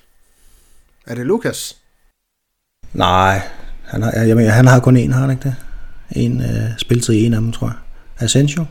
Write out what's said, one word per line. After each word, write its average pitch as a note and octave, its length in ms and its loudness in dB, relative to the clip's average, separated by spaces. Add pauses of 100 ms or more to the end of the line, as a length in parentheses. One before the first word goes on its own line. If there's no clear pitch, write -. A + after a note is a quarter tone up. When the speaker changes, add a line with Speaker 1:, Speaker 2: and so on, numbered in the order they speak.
(1080)
Speaker 1:
Er A#2+ 80 -10
det B2 100 -8
Lucas? E3+ 520 -4 (1160)
Speaker 2:
Nej, F#2+ 480 2 (420)
han - 200 -8
har, A2+ 80 -2
jeg A2+ 240 2
mener, A2+ 160 4
han B2 160 6
har B2+ 120 8
kun B2+ 180 6
én, C3 160 0
har B2+ 80 0
han C3+ 100 0
ikke C3 120 -4
det? C3 120 -4 (560)
En, B2 300 -2
øh, A2+ 360 -4
spilletid - 360 0
i G#2+ 120 4
en A#2 80 2
af A2 80 0
dem, A2+ 100 -2
tror - 160 -6
jeg. - 80 -6 (440)
Asensio? C#3+ 500 0